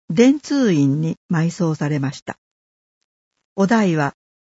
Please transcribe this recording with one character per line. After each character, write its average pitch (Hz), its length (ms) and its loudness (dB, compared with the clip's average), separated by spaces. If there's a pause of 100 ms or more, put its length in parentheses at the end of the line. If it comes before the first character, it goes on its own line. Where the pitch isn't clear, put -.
電 247 300 4
通 262 340 0
院 143 260 2
に 160 180 -4 (140)
埋 165 200 0
葬 165 220 -2
さ 151 160 -4
れ 147 100 -2
ま 135 120 -4
し - 100 -18
た。 - 160 -14 (1160)
於 196 120 0
大 202 280 0
は 147 180 -2 (340)